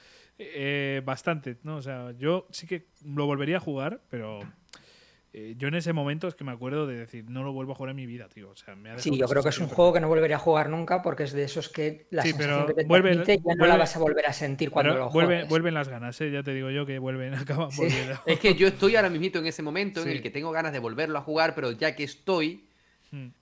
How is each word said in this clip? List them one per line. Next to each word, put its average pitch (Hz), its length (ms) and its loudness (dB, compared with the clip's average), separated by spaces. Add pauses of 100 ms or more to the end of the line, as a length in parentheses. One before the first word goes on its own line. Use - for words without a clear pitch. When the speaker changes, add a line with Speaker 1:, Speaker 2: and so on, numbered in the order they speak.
(380)
Speaker 1:
eh, 139 680 -4
bastante, 135 580 -4
¿no? 156 140 -10
O 139 60 -10
sea, 123 300 -10
yo 156 380 0
sí - 160 -14
que 165 220 -8 (160)
lo 143 220 -2
volvería 143 320 0
a - 20 -2
jugar, 147 500 -6
pero, 107 300 -10 (920)
eh, 110 240 -14
yo 135 120 -6
en 151 60 -2
ese 170 180 -2
momento 151 360 -2
es 160 60 -8
que - 100 -16
me 135 80 -8
acuerdo 131 340 -4
de 127 100 -8
decir, 113 340 -14
"No 131 140 -8
lo 139 80 -6
vuelvo 131 200 -8
a - 40 -10
jugar 131 140 -8
en 139 60 -10
mi 131 100 -12
vida, 117 220 -14
tío". 101 220 -20
O 98 60 -20
sea, - 180 -20
me 104 160 -20
ha 117 60 -14
Speaker 2:
Sí, 135 140 -2
Speaker 1:
dejado 139 60 2
Speaker 2:
yo 131 100 4
Speaker 1:
una - 20 -4
Speaker 2:
creo 139 160 4
que 151 60 4
es 135 100 -2
un 170 60 -2
Speaker 1:
sensación 131 100 -6
Speaker 2:
juego 175 160 10
que 170 80 4
no 156 80 2
volvería 160 280 4
a 143 40 -6
jugar 151 280 4
nunca 170 340 -2
porque 156 220 -2
es 135 80 -6
de 143 120 -2
esos 139 240 -6
que 151 420 -6
la 160 120 0
Speaker 1:
Sí, 160 100 2
Speaker 2:
sensación 143 340 0
Speaker 1:
pero - 0 -
Speaker 2:
que 151 80 0
te 156 100 2
Speaker 1:
vuelve, 185 300 6
Speaker 2:
transmite 185 220 4
ya 170 180 0
no - 60 -
Speaker 1:
vuelve, 170 80 10
Speaker 2:
la 170 80 10
vas 165 200 4
a - 40 -2
volver 151 260 4
a 139 60 0
sentir 139 380 -2
cuando 147 240 4
Speaker 1:
pero 131 100 0
Speaker 2:
lo 120 60 -4
Speaker 1:
vuelve, 170 260 4
Speaker 2:
juegues. 160 120 -4
Speaker 1:
vuelven 165 260 2
las 143 140 -2
ganas, 120 320 -10
¿eh? 151 120 -2
Ya 139 100 -4
te 139 100 -6
digo 131 180 -4
yo 143 160 -2
que 135 120 -6
vuelven, 131 340 -6
<laughs> - 20 -6
acaban 139 360 -4
Speaker 2:
Sí. 139 60 -10
Speaker 1:
volviendo. 135 500 0
Speaker 3:
Es 165 140 2
que 190 160 6
yo 180 100 6
estoy 196 300 4
ahora 202 140 6
mismito 175 280 -2
en 160 80 -2
ese 160 160 -6
momento 180 400 -4
en 143 60 -4
Speaker 1:
Sí. - 20 -2
Speaker 3:
el 135 120 -4
que 117 80 -6
tengo 151 200 -6
ganas 160 220 -2
de 135 80 -6
volverlo 143 380 -4
a 139 40 -4
jugar, 160 320 0
pero 139 180 -2
ya 151 220 -2
que 151 100 -6
estoy, 170 640 -2 (440)
Speaker 1:
Hmm. 135 160 -14 (140)